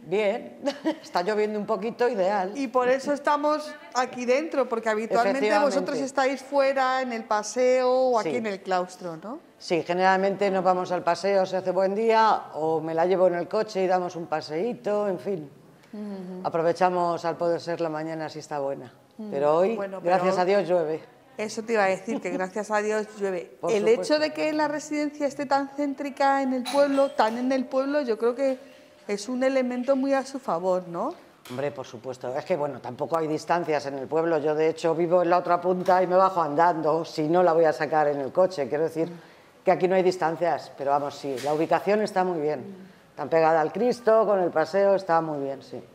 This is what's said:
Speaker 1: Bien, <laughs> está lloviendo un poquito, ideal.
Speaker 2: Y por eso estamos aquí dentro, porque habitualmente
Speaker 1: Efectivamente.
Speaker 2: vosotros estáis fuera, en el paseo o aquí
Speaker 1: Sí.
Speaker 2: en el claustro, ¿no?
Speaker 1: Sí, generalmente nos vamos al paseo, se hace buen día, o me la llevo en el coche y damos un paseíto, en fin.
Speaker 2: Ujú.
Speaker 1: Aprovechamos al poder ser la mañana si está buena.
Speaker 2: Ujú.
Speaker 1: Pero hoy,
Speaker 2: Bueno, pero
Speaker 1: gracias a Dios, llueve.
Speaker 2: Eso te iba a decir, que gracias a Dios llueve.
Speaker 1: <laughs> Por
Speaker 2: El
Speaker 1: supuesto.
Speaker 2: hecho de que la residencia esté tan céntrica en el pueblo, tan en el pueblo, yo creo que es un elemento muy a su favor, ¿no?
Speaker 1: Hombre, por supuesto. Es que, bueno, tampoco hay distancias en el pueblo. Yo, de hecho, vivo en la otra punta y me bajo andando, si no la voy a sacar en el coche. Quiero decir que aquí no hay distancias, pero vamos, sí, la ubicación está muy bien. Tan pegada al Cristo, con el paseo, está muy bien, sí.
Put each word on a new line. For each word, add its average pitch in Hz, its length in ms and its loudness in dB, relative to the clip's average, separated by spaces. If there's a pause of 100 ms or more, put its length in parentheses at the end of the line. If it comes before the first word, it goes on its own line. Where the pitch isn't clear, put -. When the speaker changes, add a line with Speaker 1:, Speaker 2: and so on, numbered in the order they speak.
Speaker 1:
Bien, 202 540 -4 (220)
<laughs> - 200 -4
está - 220 -2
lloviendo 214 340 0
un 202 80 -4
poquito, 220 420 -2
ideal. 196 480 0
Speaker 2:
Y 269 120 -4
por 247 200 2
eso 269 240 0
estamos 294 640 0 (220)
aquí 247 300 -2
dentro, 269 440 0
porque 226 200 -4
habitualmente 220 500 0
Speaker 1:
Efectivamente. 214 400 2
Speaker 2:
vosotros 285 180 -4
estáis 269 460 -2
fuera, 269 580 0
en 254 100 -6
el 226 120 -8
paseo 254 680 0
o 254 280 2
aquí 180 100 -2
Speaker 1:
Sí. 151 80 -2
Speaker 2:
en 226 80 -4
el 190 160 -6
claustro, 180 560 -4
¿no? 220 220 -12 (180)
Speaker 1:
Sí, 165 240 0
generalmente 190 680 2
nos 190 120 0
vamos 180 280 2
al 175 120 -2
paseo, 190 440 2
se 185 100 -4
hace 180 140 -2
buen 190 240 2
día, 220 440 4 (140)
o 160 280 0
me 160 120 -6
la 165 140 2
llevo 185 200 4
en 175 60 4
el 175 140 -4
coche 208 360 -2
y 180 40 0
damos 180 280 0
un 165 120 -8
paseíto, 202 800 -4
en 185 100 -2
fin. 165 320 -8 (420)
Speaker 2:
Ujú. 190 540 -12
Speaker 1:
Aprovechamos 170 800 0
al 165 100 -2
poder 170 260 -2
ser 165 200 -6
la 165 80 -2
mañana 156 400 -8
si 151 80 -14
está 147 220 -8
buena. 139 340 -8 (240)
Speaker 2:
Ujú. 214 140 -12
Speaker 1:
Pero 147 260 2
hoy, 196 180 2
Speaker 2:
Bueno, 196 280 -8
pero 175 140 4
Speaker 1:
gracias 190 200 2
a 180 80 2
Dios, 190 220 2
llueve. 160 340 0 (340)
Speaker 2:
Eso 214 280 -8
te 226 100 -4
iba 208 120 4
a - 20 2
decir, 190 340 -2
que 185 80 -6
gracias 185 400 -6
a 214 100 0
Dios 214 280 -2 (120)
llueve. 190 380 -6
Speaker 1:
<laughs> - 40 -16
Por 170 100 -2
Speaker 2:
El 214 160 2
Speaker 1:
supuesto. 247 140 4 (140)
Speaker 2:
hecho 302 40 2
de 302 140 -2
que 311 200 -2
la 302 140 0
residencia 294 580 -4
esté 277 220 -4
tan 277 220 0
céntrica 277 760 0
en 262 100 0
el 254 100 -2
pueblo, 277 480 2
tan 226 280 2
en 254 120 0
el 262 140 0
pueblo, 277 360 0
yo 226 180 -2
creo 240 160 0
que 262 240 0 (480)
es 202 200 -6
un 254 160 -2
elemento 262 520 0
muy 269 180 0
a 269 120 0
su 269 120 -12
favor, 180 500 -2
¿no? 208 280 -6 (340)
Speaker 1:
Hombre, 135 220 -4
por 135 160 -12
supuesto. 127 500 -10
Es 151 80 -6
que, 185 100 0
bueno, 143 260 -4
tampoco 135 360 -4
hay 160 100 -2
distancias 156 600 -2
en 139 80 -6
el 131 120 -8
pueblo. 160 300 2
Yo, 151 160 0
de 156 160 2
hecho, 160 240 0
vivo 175 300 2
en 170 80 2
la 180 80 6
otra 175 200 2
punta 185 440 2
y 175 40 0
me 180 80 2
bajo 185 260 4
andando, 160 600 2
si 156 240 -4
no 175 140 4
la 175 120 6
voy 165 120 6
a 151 80 4
sacar 151 360 2
en 143 120 -2
el 127 100 -4
coche. 180 380 2
Quiero 151 160 0
decir 160 240 -2 (560)
que 185 60 4
aquí 175 160 2
no 185 80 2
hay 190 80 4
distancias, 165 760 0
pero 139 140 -2
vamos, 143 240 0
sí, 139 280 -6
la 147 120 0
ubicación 170 480 0
está 190 200 0
muy 180 180 -2
bien. 147 220 -2 (520)
Tan 147 120 -8
pegada 160 320 4
al 156 140 0
Cristo, 220 540 2
con 196 120 2
el 175 120 0
paseo, 196 440 2
está 175 240 2
muy 156 240 -4
bien, 135 200 -6
sí. 123 180 -14 (140)